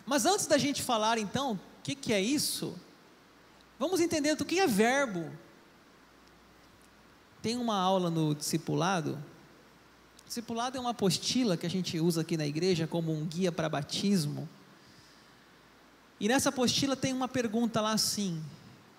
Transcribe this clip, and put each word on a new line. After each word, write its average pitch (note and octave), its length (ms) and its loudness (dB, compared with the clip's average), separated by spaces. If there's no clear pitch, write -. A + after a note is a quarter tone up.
Mas B3+ 220 2
antes G4 200 4
da D4+ 120 4
gente C4+ 240 0
falar, A3+ 360 0
então, G#3+ 360 -2
o - 280 -12
que C#4 120 -6
que - 180 -4
é G3+ 80 4
isso, A3 540 -2
vamos E4 220 0
entender D#4 320 2
o D4+ 120 -2
que E4 140 -2
é G4 80 4
verbo. A3 640 2
Tem A3+ 140 -2
uma A#3 200 0
aula F#3 340 2
no D#3 240 2
discipulado. D3+ 880 -2
Discipulado A#3+ 500 -6
é B3+ 40 -6
uma B3 100 -2
apostila A3 680 2
que F3 100 -6
a E3 40 -2
gente F3+ 300 -2
usa E3 220 2
aqui E3 140 -2
na D3+ 100 -2
igreja D#3+ 400 0
como E3 260 -2
um D3+ 120 -2
guia F3 280 0
para D#3+ 160 -2
batismo. D3 800 -2
E G3 60 -2
nessa C4+ 220 2
apostila C4 480 0
tem C4+ 160 -2
uma B3+ 160 -2
pergunta A#3 520 0
lá G#3+ 120 0
assim: F#3 500 -2